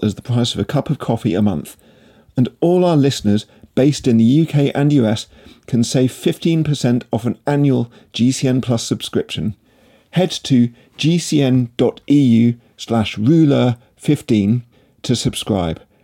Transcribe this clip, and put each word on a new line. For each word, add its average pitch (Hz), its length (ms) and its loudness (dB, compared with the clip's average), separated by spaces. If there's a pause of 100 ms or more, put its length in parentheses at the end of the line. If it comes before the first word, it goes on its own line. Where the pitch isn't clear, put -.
as 107 100 0
the - 80 -16
price 120 320 -2
of - 60 -6
a 101 60 -2
cup - 260 -4
of 139 80 -6
coffee 117 340 -2
a 95 80 0
month, 92 340 -2 (640)
and 127 120 2 (100)
all 180 260 2
our 170 120 2
listeners 107 500 0 (260)
based 139 340 0
in 117 100 4
the 113 60 4
U 143 220 4
K 143 280 0
and 147 200 0
U 127 140 2
S 107 180 -4 (420)
can 117 160 0
save 127 280 0
fifteen 165 520 -2
percent 131 500 -2
off 110 120 -4
an 113 200 -4
annual 139 440 0 (220)
G 120 200 0
C 135 160 -2
N 127 120 0
Plus 117 240 -2
subscription. - 720 -6 (560)
Head 180 200 -2
to 120 420 0 (240)
G 170 200 0
C 151 240 -2
N 127 360 0
dot - 320 0
E 143 100 4
U 117 400 2 (160)
slash - 420 -4
ruler 127 600 2 (180)
fifteen 117 720 0 (380)
to 127 120 -2
subscribe. 95 640 -4 (220)